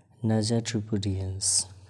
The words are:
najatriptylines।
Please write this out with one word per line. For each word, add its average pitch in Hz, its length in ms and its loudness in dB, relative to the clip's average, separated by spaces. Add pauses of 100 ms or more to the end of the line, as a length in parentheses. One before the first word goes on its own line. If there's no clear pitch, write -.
(220)
najatriptylines। 107 1300 0 (400)